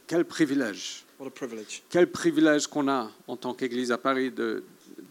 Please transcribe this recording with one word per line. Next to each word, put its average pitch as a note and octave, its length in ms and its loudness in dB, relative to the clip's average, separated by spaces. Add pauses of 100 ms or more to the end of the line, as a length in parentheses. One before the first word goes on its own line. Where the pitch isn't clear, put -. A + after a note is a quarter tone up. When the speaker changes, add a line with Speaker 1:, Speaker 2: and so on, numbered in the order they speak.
Speaker 1:
quel E3 180 0
privilège. C3 760 -2 (160)
Speaker 2:
What C3+ 80 -12
a - 20 -10
privilège. A2+ 580 -12
Speaker 1:
Quel F3 220 4
privilège D3+ 560 4
qu'on C#3 220 -2
a A#2+ 220 -2 (180)
en B2+ 80 -6
tant B2 180 -6
qu'Église B2 380 -2
à A2+ 40 2
Paris C3 360 0
de, A2 320 -4 (460)